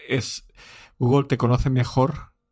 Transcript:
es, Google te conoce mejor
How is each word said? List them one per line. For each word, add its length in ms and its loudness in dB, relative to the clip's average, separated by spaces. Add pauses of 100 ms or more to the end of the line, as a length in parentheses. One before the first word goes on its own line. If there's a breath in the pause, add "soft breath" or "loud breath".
es, 400 -6 (500 loud breath)
Google 300 2
te 80 0
conoce 340 0
mejor 640 0 (200)